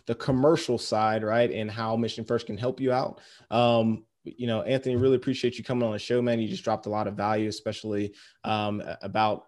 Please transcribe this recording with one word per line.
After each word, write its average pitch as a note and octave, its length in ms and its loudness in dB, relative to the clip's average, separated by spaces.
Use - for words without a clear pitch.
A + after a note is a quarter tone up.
the A#2+ 80 -2
commercial C3+ 640 2
side, A2 460 0
right, A#2+ 260 2
and G#2+ 180 -4
how A2+ 280 -2
Mission A2+ 280 -2
First A#2+ 220 -2
can G#2 100 -8
help B2 240 -4
you C3 120 2
out. - 280 -2
Um, A2+ 540 4
you - 220 -8
know, A2 160 -2
Anthony, B2+ 320 0
really C3 220 4
appreciate B2+ 420 -2
you A2 60 -10
coming B2 180 -2
on A2+ 80 0
the G#2 80 -4
show, B2 240 0
man. A#2+ 160 2
You A2 80 0
just F#2+ 160 -6
dropped A2 240 -2
a - 20 -6
lot G#2 200 -2
of G2+ 60 -6
value, G#2+ 340 0
especially, G#2 640 -6
um, G#2+ 360 -2
a-, - 220 -10
about G#2+ 460 0